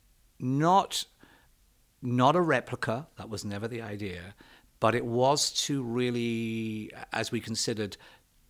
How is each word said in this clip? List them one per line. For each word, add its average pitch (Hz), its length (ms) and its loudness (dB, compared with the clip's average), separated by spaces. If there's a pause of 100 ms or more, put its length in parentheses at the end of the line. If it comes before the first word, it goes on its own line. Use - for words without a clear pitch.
(400)
not, 156 640 2 (960)
not 127 360 4
a 180 40 4
replica. 131 680 0 (120)
That 101 100 -12
was 107 160 -6
never 104 240 -4
the 117 140 -8
idea. 98 520 -8 (460)
But 110 140 6
it 123 100 2
was 127 460 4 (160)
to 139 160 0
really, 113 1080 -2 (220)
as 113 180 -2
we 117 100 -2
considered, 110 560 -4 (540)